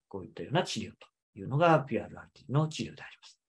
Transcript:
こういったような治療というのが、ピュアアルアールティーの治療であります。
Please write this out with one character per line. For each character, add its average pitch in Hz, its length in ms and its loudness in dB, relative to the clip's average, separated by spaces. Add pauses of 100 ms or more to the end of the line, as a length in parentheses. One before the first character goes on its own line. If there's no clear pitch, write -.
こ 98 120 -8
う 90 40 -10
い - 40 -12
っ - 40 -20
た 85 100 -10
よ 85 80 -10
う 120 40 -2
な 180 80 4
治 151 180 -4
療 92 180 -8
と - 80 -20 (320)
い 98 40 -8
う 95 60 -8
の 123 80 -2
が、 160 240 8
ピ 117 160 -4
ュ - 60 -2
ア - 40 -10
ア - 20 -12
ル - 100 -16
ア - 40 -16
ー - 20 -18
ル - 80 -20
テ - 80 -20
ィ - 100 -12
ー - 20 -4
の 151 140 4
治 156 160 -6
療 80 140 -8
で - 60 -16
あ - 60 -16
り - 140 -20
ま - 60 -20
す。 - 100 -20 (100)